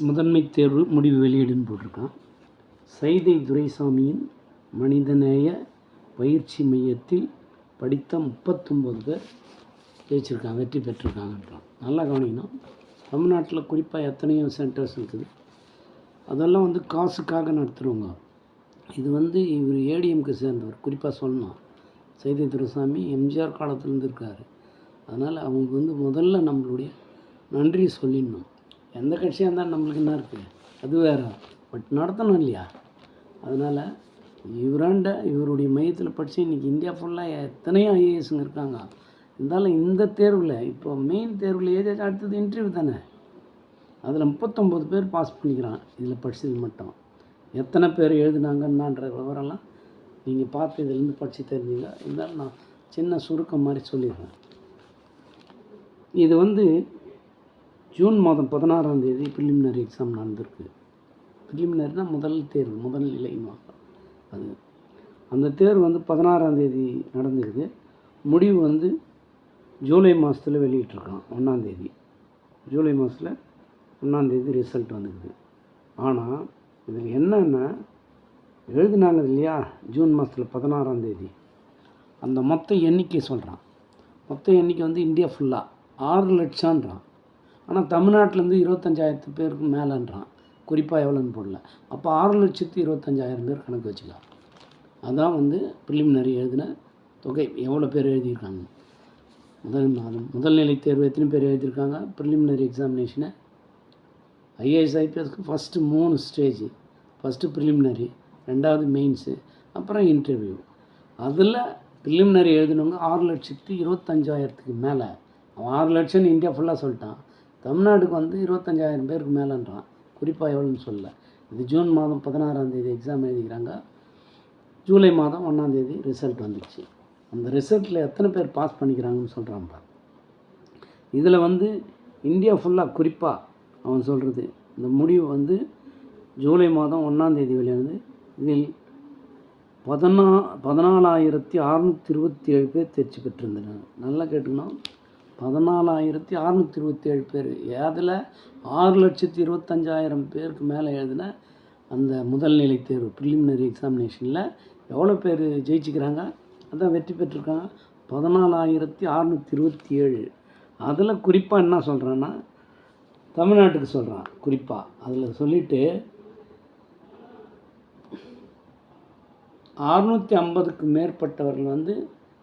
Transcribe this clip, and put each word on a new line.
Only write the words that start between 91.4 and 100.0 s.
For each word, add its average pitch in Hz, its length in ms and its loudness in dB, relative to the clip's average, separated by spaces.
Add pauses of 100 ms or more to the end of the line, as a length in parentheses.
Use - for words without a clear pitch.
அப்ப 139 240 -4
ஆறு 196 340 4
லட்சத்தி 185 300 -4
இருபத்தஞ்சாயிரம் 135 720 -4
பேர் 139 180 -6
கணக்கு 117 260 -8
வச்சுக்கலாம். - 360 -16 (800)
அதான் 151 300 0
வந்து 147 420 -2 (120)
ப்ரிலிமினரி 139 480 2
எழுதின 127 400 -4 (460)
தொகை, 143 340 -4
எவ்வளோ 139 320 -2
பேர் 135 180 0
எழுதியிருக்காங்க. 117 560 -4 (1040)
முதல் 135 240 -2
மாதம் 117 460 -4